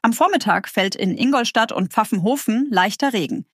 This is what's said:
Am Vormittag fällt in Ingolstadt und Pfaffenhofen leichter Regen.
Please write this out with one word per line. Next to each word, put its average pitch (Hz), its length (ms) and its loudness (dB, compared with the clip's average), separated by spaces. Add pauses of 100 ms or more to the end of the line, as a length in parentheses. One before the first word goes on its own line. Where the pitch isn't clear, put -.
Am 233 100 4
Vormittag 254 560 0
fällt 190 280 -2
in 190 200 -2
Ingolstadt 233 540 0
und - 220 -4
Pfaffenhofen 226 760 0
leichter 208 440 0
Regen. 139 420 -4